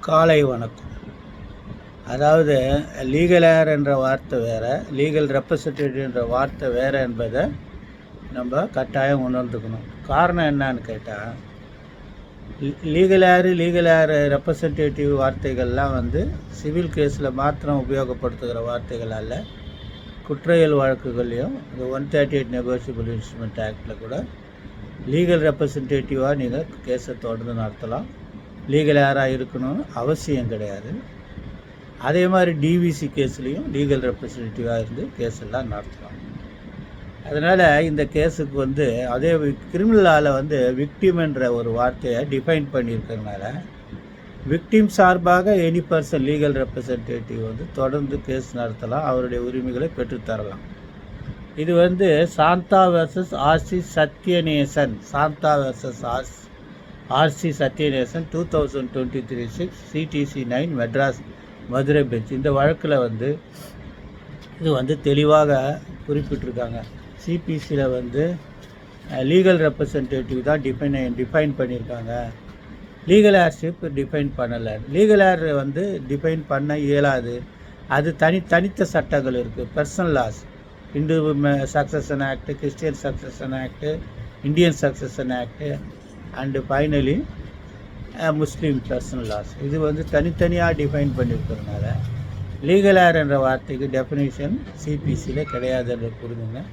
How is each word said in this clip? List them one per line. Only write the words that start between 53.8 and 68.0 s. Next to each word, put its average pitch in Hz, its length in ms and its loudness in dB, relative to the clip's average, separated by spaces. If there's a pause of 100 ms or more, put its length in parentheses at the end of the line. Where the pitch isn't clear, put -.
சத்யநேசன், 151 1000 0 (140)
சாந்தா 147 460 2
வெர்சஸ் 131 460 -4
ஆர் 127 200 -4
சி, - 180 -16 (680)
ஆர் 151 220 4
சி 160 200 -4
சத்யநேசன், 143 840 0
டூ 165 140 -4
தௌசண்ட் 139 480 -2
டுவெண்ட்டி 131 360 -4
த்ரீ 120 180 -6
சிக்ஸ், - 420 -8
சி 156 220 -4
டி 147 140 0
சி 139 240 -6
நைன், 135 200 0 (100)
மெட்ராஸ் 123 420 0 (480)
மதுரை 139 340 2
பெஞ்ச். 117 280 -4
இந்த 135 200 -2
வழக்குல 147 460 2
வந்து 123 400 -2 (1200)
இது 160 100 2
வந்து 135 300 0
தெளிவாக 147 800 4 (280)
குறிப்பிட்டிருக்காங்க. 123 760 -4 (320)
சி 170 300 -4
பி 160 120 -2
சில 143 300 0
வந்து, 127 480 -2 (760)